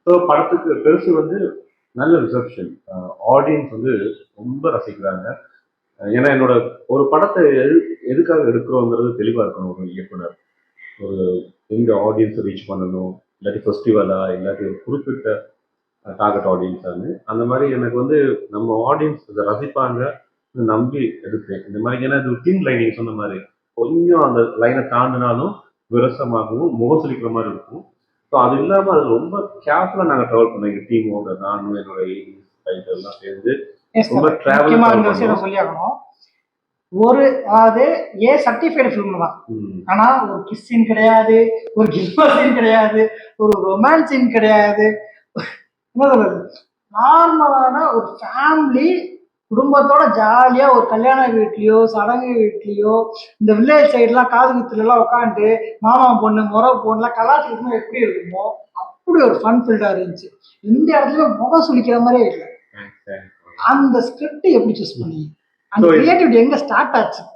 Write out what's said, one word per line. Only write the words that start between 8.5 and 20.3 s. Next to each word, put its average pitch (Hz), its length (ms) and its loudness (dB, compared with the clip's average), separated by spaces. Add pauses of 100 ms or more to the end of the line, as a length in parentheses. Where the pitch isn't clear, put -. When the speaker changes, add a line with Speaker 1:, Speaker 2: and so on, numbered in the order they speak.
Speaker 1:
தெளிவா 113 260 -2
இருக்கணும் 92 300 -6
ஒரு 92 160 -12
இயக்குனர். 90 460 -14 (680)
ஒரு 98 220 -8 (440)
எங்க 113 300 0
ஆடியன்ஸை 107 460 -2
ரீச் 95 260 -10
பண்ணணும், 92 440 -8 (220)
இல்லாட்டி 101 280 -8
ஃபெஸ்டிவலா, 95 580 0 (120)
இல்லாட்டி 98 320 -6
ஒரு 92 180 -8
குறிப்பிட்ட, 135 460 -8 (760)
ஆஹ், 95 100 -16
டார்கெட் 104 340 -2
ஆடியன்ஸான்னு. 90 600 -6 (140)
அந்த 113 200 -4
மாதிரி 131 280 -2
எனக்கு 123 240 -4
வந்து 139 220 0 (320)
நம்ம 107 180 -6 (160)
ஆடியன்ஸ் 151 460 -4
இதை 104 140 -6
ரசிப்பாங்க 120 560 -4 (540)